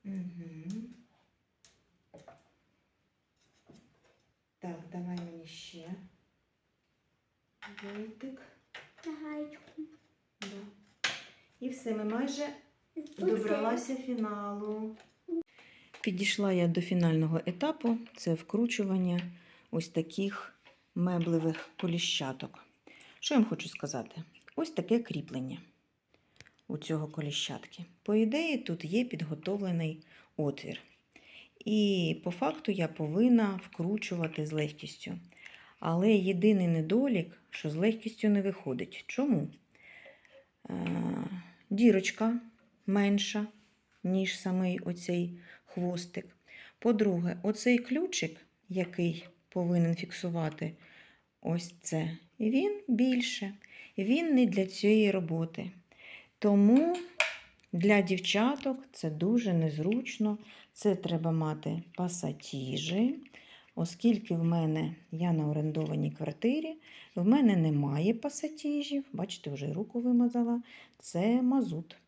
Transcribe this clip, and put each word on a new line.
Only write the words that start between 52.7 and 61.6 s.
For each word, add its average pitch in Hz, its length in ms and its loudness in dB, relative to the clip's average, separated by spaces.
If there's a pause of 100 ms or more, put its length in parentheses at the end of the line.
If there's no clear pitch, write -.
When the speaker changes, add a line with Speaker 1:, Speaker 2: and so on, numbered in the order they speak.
Speaker 1:
більше. 240 640 2 (440)
Він 277 360 4
не 254 120 8
для 190 200 2
цієї 208 440 4
роботи. 165 600 -2 (680)
Тому 226 580 8 (760)
для 202 280 6
дівчаток 220 800 0 (140)
це - 180 -4
дуже 196 420 2
незручно. 185 840 0 (340)
Це 196 240 2
треба 170 360 0
мати 160 500 -2 (140)